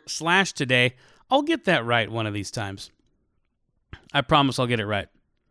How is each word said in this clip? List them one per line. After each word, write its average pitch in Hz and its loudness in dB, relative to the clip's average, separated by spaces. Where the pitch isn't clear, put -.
slash 175 0
today. 127 2
I'll 285 4
get 320 -2
that 139 0
right 117 0
one 113 -4
of 104 -4
these 101 -6
times. 98 -10
I 143 0
promise 139 2
I'll 127 0
get 120 0
it 101 -4
right. 101 -4